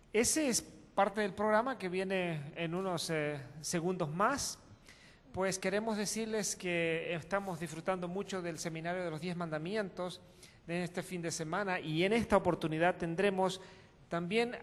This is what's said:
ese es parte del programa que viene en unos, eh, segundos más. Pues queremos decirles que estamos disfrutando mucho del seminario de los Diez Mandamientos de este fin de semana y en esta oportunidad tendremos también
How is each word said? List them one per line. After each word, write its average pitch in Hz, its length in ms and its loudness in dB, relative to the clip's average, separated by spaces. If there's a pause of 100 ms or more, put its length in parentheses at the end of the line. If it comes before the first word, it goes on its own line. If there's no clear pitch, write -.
(120)
ese 254 380 4
es 226 120 2
parte - 600 0
del 202 120 0
programa 214 440 2
que 190 100 -4
viene 180 680 -2
en 165 180 -2
unos, 185 340 -2
eh, 147 300 0 (220)
segundos 175 520 0
más. 226 460 0 (720)
Pues 185 260 0
queremos 208 380 0
decirles 214 640 -2
que 170 580 0
estamos 190 420 -2
disfrutando 175 520 -2
mucho 190 320 -4
del 170 180 -4
seminario 170 420 -4
de 175 100 -2
los 156 100 -6
Diez 175 160 -2
Mandamientos 175 840 -2 (480)
de 175 160 0
este 170 200 -4
fin 180 180 -6
de 165 100 -2
semana 180 480 0
y 156 240 2
en 196 80 6
esta 220 240 4
oportunidad 170 600 4
tendremos 185 640 2 (480)
también 214 540 0